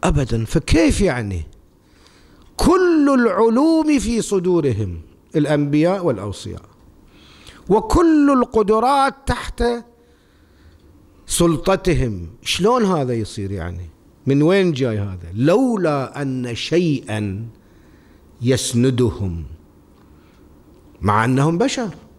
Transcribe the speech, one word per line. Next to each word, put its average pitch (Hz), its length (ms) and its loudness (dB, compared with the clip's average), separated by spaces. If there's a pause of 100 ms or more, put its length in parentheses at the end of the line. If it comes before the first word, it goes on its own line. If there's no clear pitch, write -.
أبدًا، 135 420 0
فكيف 285 560 2
يعني؟ 113 400 -2 (1160)
كل 339 560 4
العلوم 262 880 2
في 220 220 -2
صدورهم، 143 800 -2 (340)
الأنبياء 151 680 0
والأوصياء، 98 560 -6 (1080)
وكل 294 600 4
القدرات 247 840 2 (120)
تحت - 380 -6 (1600)
سلطتهم. 151 1000 0 (140)
شلون 220 440 0
هذا 143 280 0
يصير 104 380 -6
يعني؟ 87 380 -10 (380)
من 139 140 2
وين 180 300 4
جاي 123 260 -2
هذا؟ 92 360 -8
لولا 160 880 0
أن 127 340 -6
شيئًا 113 920 -2 (920)
يسندهم، 117 1000 0 (1600)
مع 104 240 2
أنهم 139 320 2
بشر 233 320 -2 (300)